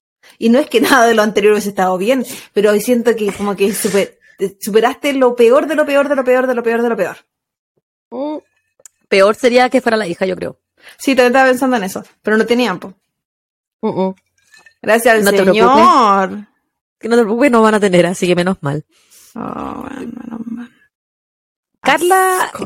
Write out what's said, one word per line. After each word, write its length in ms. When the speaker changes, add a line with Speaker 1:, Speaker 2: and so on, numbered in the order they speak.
Speaker 1:
Y 120
no 100
es 100
que 120
<laughs> 0
nada 260
de 60
lo 80
anterior 320
hubiese 160
estado 280
bien, 280
pero 180
hoy 100
siento 340
que 180
como 220
que 180
super-, 460
eh, 200
superaste 540
lo 220
peor 320
de 80
lo 100
peor 240
de 60
lo 80
peor 240
de 80
lo 80
peor 180
de 80
lo 80
peor. 200
Speaker 2:
Mm. 280
Peor 280
sería 340
que 120
fuera 160
la 100
hija, 180
yo 100
creo. 240
Speaker 1:
Sí, 180
también 120
estaba 220
pensando 280
en 60
eso, 200
pero 160
no 80
tenían, 340
po. 140
Speaker 2:
Mm, 200
mm. 140
Speaker 1:
Gracias 340
al 80
Speaker 2:
No 80
te 120
preocupes. 200
Speaker 1:
Señor. 840
Speaker 2:
Que 100
no 60
te 80
preocupes, 280
no 100
van 140
a 40
tener, 260
así 220
que 80
menos 260
mal. 240
Speaker 1:
Oh, 460
bueno, 300
menos 240
mal. 240
Speaker 2:
Carla 640
Speaker 1:
Asco, 200